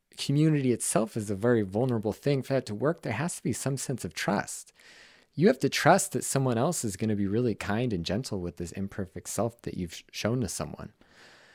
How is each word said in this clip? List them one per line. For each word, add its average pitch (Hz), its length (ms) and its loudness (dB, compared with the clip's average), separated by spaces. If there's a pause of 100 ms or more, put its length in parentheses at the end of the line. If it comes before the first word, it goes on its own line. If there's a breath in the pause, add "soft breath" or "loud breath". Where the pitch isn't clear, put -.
(160)
community 143 560 4
itself 190 440 0
is 107 140 -4
a 104 60 0
very 113 260 4
vulnerable 107 500 0
thing, 139 300 0
for 135 120 -2
that 127 120 0
to 104 80 -6
work, 143 280 -2
there 131 120 -4
has 143 220 -4
to - 80 -14
be 147 80 2
some 139 240 -2
sense - 280 -6
of 90 100 -8
trust. - 580 -4 (640 soft breath)
You 151 140 4
have 262 120 4
to 139 80 2
trust - 440 4
that 123 120 -2
someone 131 340 0
else 151 260 0
is 101 120 -4
gonna 110 200 0
be 101 120 0
really 110 260 0
kind 113 380 -2
and 85 120 -2
gentle 101 360 -4
with 87 160 -6
this 85 160 -8
imperfect 98 560 -8
self - 340 -2
that - 140 -8
you've 87 180 -6
sh-, - 80 -14 (100)
shown 120 300 -2
to 98 60 -2
someone. - 440 -8 (640 soft breath)